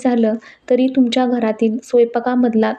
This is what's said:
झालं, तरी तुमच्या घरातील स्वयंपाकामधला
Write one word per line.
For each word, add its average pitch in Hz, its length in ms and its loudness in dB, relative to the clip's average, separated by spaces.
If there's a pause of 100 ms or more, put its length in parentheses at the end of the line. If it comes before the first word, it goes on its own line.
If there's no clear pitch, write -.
झालं, 233 300 0 (360)
तरी 254 160 2
तुमच्या 254 400 0
घरातील 226 560 -2
स्वयंपाकामधला 233 960 0